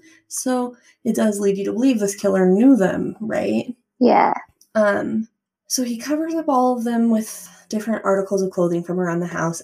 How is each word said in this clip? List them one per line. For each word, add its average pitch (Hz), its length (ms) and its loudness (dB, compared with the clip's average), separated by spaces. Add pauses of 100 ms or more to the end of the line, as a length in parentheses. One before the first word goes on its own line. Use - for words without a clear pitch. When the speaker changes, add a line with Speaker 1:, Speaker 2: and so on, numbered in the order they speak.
(280)
Speaker 1:
So 247 480 -4 (280)
it 226 120 0
does 214 240 0
lead 196 180 0
you 196 80 -4
to 202 80 -4
believe 240 260 2
this 202 160 -2
killer 190 320 2
knew 226 300 6
them, 180 420 0
right? - 560 -4 (240)
Speaker 2:
Yeah. 214 340 4 (420)
Speaker 1:
Um, 214 520 0 (400)
so - 160 -4
he 233 140 -6
covers 302 380 -4
up 320 120 -4
all 254 300 2
of 233 80 -6
them 233 240 0
with 220 400 -4 (180)
different 220 380 -4
articles 196 360 0
of 190 100 -2
clothing 175 320 0
from 180 160 -4
around 175 220 -2
the 175 60 -4
house 165 360 -4